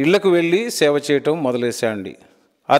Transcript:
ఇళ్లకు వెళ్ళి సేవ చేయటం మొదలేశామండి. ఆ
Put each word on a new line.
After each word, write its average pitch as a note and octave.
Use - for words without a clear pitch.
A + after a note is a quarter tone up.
ఇళ్లకు F#3+
వెళ్ళి E3+
సేవ D3
చేయటం D3
మొదలేశామండి. A2+
ఆ C#3